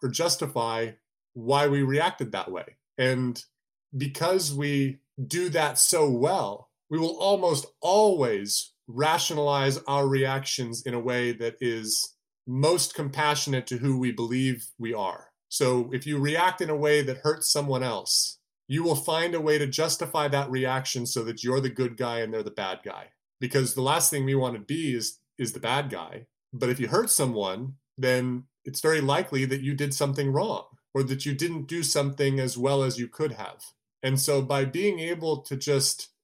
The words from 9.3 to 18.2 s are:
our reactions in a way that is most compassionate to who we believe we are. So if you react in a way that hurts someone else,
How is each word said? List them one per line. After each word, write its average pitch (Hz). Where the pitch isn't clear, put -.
our 139
reactions 135
in 120
a 120
way 123
that 113
is 113
most 147
compassionate 143
to 127
who 131
we 127
believe 120
we 113
are. 95
So 127
if 131
you 147
react 170
in 156
a 151
way 147
that 131
hurts -
someone 139
else, -